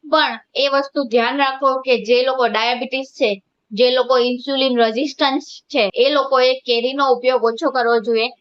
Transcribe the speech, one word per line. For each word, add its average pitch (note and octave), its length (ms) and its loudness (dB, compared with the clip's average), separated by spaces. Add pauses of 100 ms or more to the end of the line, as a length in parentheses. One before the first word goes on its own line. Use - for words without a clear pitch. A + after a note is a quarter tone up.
પણ C#4+ 340 0 (160)
એ C#4 140 0
વસ્તુ C#4 340 -2
ધ્યાન A#3 360 0
રાખો C4+ 420 0
કે C4 240 0
જે A#3+ 180 2
લોકો C4 260 0
ડાયાબિટીસ A#3+ 640 -4
છે, A#3+ 180 -2 (400)
જે A#3+ 200 2
લોકો B3+ 280 2
ઇન્સ્યુલિન B3+ 600 -2
રેઝિસ્ટન્સ C4+ 680 0 (240)
છે, G#3+ 260 0
એ C4+ 160 2
લોકોએ C4 440 2
કેરીનો C4 560 -2
ઉપયોગ B3 340 0
ઓછો A3+ 260 -2
કરવો A#3 300 0
જોઈએ. A3+ 280 -2 (120)